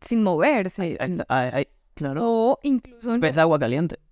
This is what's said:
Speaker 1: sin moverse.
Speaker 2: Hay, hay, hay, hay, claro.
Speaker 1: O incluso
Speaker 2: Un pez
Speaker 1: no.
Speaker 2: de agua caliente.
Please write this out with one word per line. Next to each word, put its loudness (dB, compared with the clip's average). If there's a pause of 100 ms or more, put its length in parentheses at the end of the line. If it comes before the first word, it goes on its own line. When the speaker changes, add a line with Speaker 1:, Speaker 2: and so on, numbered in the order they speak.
Speaker 1:
sin 0
moverse. 0
Speaker 2:
Hay, -4
hay, -4 (120)
hay, 0
hay, -2 (260)
claro. -6
Speaker 1:
O 2
incluso -4
Speaker 2:
Un 0
pez 2
Speaker 1:
no. -2
Speaker 2:
de 4
agua 4
caliente. -2 (120)